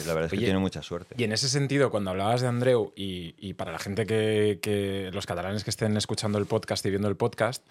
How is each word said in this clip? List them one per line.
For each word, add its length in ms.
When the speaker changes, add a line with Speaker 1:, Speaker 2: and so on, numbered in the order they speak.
Speaker 1:
La 80
verdad 120
es 60
que 60
Speaker 2:
Oye, 100
Speaker 1:
tiene 120
mucha 220
suerte. 360
Speaker 2:
y 60
en 80
ese 180
sentido, 420
cuando 180
hablabas 320
de 60
Andreu, 480
y, 420
y 160
para 180
la 80
gente 260
que, 560
que, 520
los 120
catalanes 380
que 60
estén 280
escuchando 400
el 80
podcast 400
y 40
viendo 180
el 80
podcast, 560